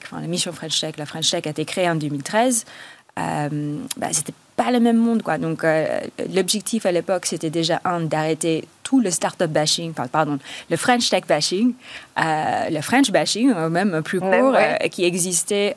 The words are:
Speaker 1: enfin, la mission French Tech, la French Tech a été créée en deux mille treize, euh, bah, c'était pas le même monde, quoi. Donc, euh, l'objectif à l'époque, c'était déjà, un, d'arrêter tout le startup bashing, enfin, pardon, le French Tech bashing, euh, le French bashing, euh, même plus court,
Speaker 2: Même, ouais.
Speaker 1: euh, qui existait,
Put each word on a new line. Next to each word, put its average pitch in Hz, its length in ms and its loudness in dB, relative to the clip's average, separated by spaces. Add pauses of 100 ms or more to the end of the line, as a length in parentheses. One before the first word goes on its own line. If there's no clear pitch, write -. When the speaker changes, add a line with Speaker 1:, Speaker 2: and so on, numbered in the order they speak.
Speaker 1:
enfin, 170 160 -12
la 156 60 -6
mission 170 260 -2
French 160 280 -6
Tech, 156 160 -4
la 147 100 -8
French - 240 -4
Tech 170 160 0
a 151 40 -4
été 151 140 -4
créée 180 240 0
en 170 60 2
deux 151 140 -2
mille 139 140 -4
treize, 233 420 2 (540)
euh, 147 580 -2 (200)
bah, - 160 -4
c'était - 220 -4 (220)
pas 233 140 0
le 247 100 4
même 233 160 6
monde, 226 260 2
quoi. 160 160 -2
Donc, 160 260 -2
euh, 156 360 2 (340)
l'objectif 190 520 -2
à 180 60 2
l'époque, 175 340 -2
c'était 165 240 -4
déjà, 165 340 0
un, 175 160 -2
d'arrêter 160 680 0 (160)
tout 269 180 2
le 196 100 2
startup 175 400 -2
bashing, 160 420 0
enfin, 131 160 -6
pardon, 147 300 0 (320)
le 175 60 2
French 247 320 2
Tech 185 180 2
bashing, 185 460 2 (460)
euh, 156 520 0
le 151 120 -2
French 254 280 4
bashing, 196 440 2
euh, 160 160 0
même 170 320 2
plus 180 180 -4
court, 185 80 -2
Speaker 2:
Même, 190 200 4
ouais. 160 340 4
Speaker 1:
euh, - 60 0
qui 180 160 -2
existait, 185 720 0